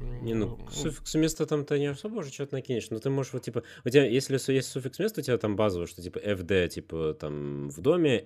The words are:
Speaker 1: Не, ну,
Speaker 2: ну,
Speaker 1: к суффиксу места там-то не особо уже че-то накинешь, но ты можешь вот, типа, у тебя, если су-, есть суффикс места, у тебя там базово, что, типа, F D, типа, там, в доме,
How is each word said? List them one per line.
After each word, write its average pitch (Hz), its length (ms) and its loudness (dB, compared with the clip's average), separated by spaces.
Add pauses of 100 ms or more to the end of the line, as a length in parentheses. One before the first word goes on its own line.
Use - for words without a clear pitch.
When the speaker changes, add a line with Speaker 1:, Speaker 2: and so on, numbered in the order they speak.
(220)
Speaker 1:
Не, 113 120 -2
ну, 107 140 0
Speaker 2:
ну, 117 180 -8
Speaker 1:
к - 60 -14
суффиксу 147 480 -4
места 156 260 2
там-то 147 340 0
не 143 80 2
особо 175 300 -6
уже 147 140 -6
че-то 139 240 -6
накинешь, 127 340 -2
но 113 100 -4
ты 135 100 -2
можешь 135 240 0
вот, 127 100 -6
типа, 117 200 -4 (220)
у 127 40 0
тебя, 139 160 10
если 131 320 2
су-, 131 140 0
есть 131 180 2
суффикс 131 300 -6
места, 202 220 0
у - 20 -8
тебя 123 140 2
там 104 180 0
базово, 92 320 2
что, - 140 -14
типа, 87 180 -8
F 101 240 0
D, 90 240 4
типа, 80 460 -4
там, 71 560 -6
в 71 120 -12
доме, 143 440 4